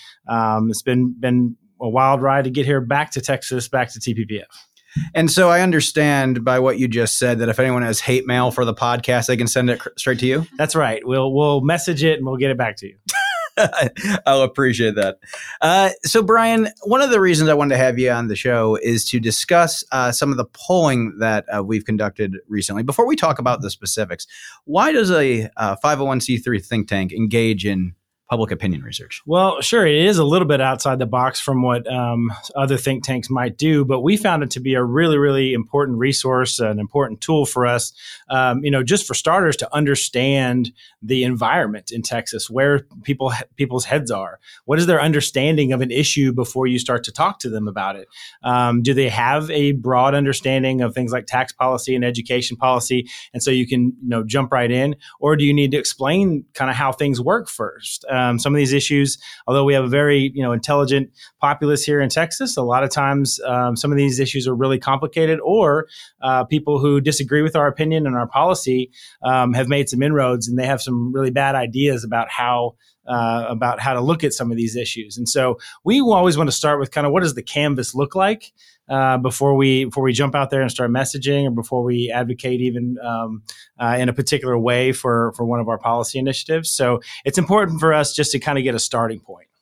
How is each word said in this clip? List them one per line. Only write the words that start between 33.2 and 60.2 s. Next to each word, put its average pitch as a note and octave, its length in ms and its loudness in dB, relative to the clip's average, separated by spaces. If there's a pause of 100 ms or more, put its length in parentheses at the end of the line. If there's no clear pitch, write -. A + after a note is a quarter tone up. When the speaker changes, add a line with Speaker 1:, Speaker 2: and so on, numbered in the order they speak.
Speaker 1:
might B2 260 -4
do, D3+ 280 2
but C3 160 0
we E3+ 160 2
found F#3+ 260 0
it C3+ 80 -4
to C3 100 -8
be C3 140 -2
a B2+ 80 2
really, D3+ 340 2
really C3+ 360 2
important B2 460 -2
resource, B2+ 600 0
an G#2+ 220 -2
important A2+ 400 -4
tool D3+ 260 2
for B2 220 0
us, A#2+ 240 -2 (360)
um, C3 360 0
you D3 80 0
know, C3 100 2
just F#3 240 0
for C3+ 80 -6
starters E3 440 2
to - 140 -10
understand C3 1000 0 (280)
the B2+ 220 -2
environment A#2+ 680 -2
in A#2 100 -6
Texas, - 480 -8
where C3+ 300 2 (240)
people, C3 280 -2 (220)
people's B2+ 300 -2
heads C3+ 260 -2
are. F#2+ 300 -6 (240)
What D3+ 160 2
is E3+ 60 0
their E3+ 140 4
understanding D3 720 2
of B2+ 80 0
an B2+ 120 -2
issue C#3 400 2
before B2+ 340 -2
you B2 140 0
start B2 240 -2
to G#2+ 80 -12
talk F3+ 260 -2
to C3 100 -8
them G#2+ 200 -4
about G2 260 -6
it? G2 140 -18 (340)
Um, B2 400 2
do C3+ 100 2
they C3 160 2
have B2+ 440 0
a D3 180 2
broad C3 460 2
understanding C3 640 0
of A#2+ 140 -2
things B2 180 -4
like B2 140 -4
tax B2+ 260 -2
policy B2+ 420 -2
and B2 100 0
education B2 520 -4
policy? B2 520 0 (240)
And B2+ 80 -8
so C#3 120 0
you B2+ 160 2
can, B2 340 2
you B2+ 60 -6
know, A#2 160 -2
jump B2+ 280 -2
right A#2+ 200 2
in, C#3 240 0 (240)
or D3+ 160 4
do D3 80 2
you C#3+ 100 4
need C#3+ 160 4
to C#3+ 60 0
explain D#3 680 0 (100)
kinda C3 180 0
how C3+ 180 0
things C#3 300 -2
work F#3 280 0
first? - 560 -10 (120)
Um, B2 220 2
some C#3 160 0
of - 20 4
these C3+ 160 2
issues, C#3 460 2 (280)
although C3+ 180 2
we C#3+ 100 4
have C3+ 100 2
a B2+ 40 -2
very, C#3 460 2